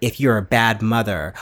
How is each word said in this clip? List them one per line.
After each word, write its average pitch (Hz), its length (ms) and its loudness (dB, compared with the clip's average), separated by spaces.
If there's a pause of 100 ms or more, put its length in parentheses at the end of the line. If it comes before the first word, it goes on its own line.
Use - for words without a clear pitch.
if 120 180 -4
you're 127 180 4
a 101 60 0
bad 113 400 2
mother 104 600 -2